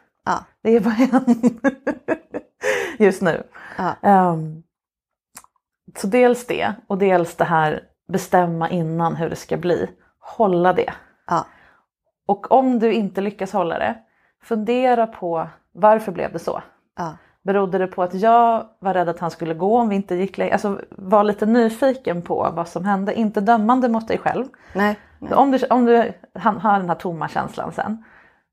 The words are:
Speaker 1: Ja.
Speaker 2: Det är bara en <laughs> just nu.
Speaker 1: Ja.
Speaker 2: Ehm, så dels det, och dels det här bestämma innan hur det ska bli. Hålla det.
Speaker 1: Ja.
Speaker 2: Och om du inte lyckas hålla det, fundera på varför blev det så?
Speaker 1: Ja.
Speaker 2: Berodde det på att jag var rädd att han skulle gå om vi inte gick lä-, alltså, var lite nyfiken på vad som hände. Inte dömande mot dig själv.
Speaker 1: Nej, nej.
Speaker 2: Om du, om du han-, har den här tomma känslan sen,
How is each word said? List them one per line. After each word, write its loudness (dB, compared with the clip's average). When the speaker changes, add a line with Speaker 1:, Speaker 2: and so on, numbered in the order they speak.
Speaker 1:
Ja. -2
Speaker 2:
Det 2
är 4
bara 0
en 2
<laughs> 4
just 2
nu. -2
Speaker 1:
Ja. -4
Speaker 2:
Ehm, 2
så -6
dels 4
det, -2
och -2
dels 2
det 0
här 0
bestämma 0
innan -2
hur -4
det -6
ska -8
bli. -2
Hålla 2
det. -4
Speaker 1:
Ja. -2
Speaker 2:
Och -2
om 4
du 2
inte -2
lyckas -6
hålla -2
det, -2
fundera 0
på -6
varför 4
blev -6
det -8
så? -6
Speaker 1:
Ja. -8
Speaker 2:
Berodde 0
det 0
på -4
att -4
jag 2
var -4
rädd 0
att -6
han -6
skulle -8
gå 0
om 0
vi 0
inte -2
gick -4
lä-, -2
alltså, -2
var 2
lite 0
nyfiken 2
på -2
vad -4
som -8
hände. -2
Inte -2
dömande 2
mot -2
dig -2
själv. -4
Speaker 1:
Nej, 0
nej. -6
Speaker 2:
Om 4
du, 2
om 4
du 4
han-, -2
har 2
den -4
här 0
tomma -8
känslan -6
sen, -6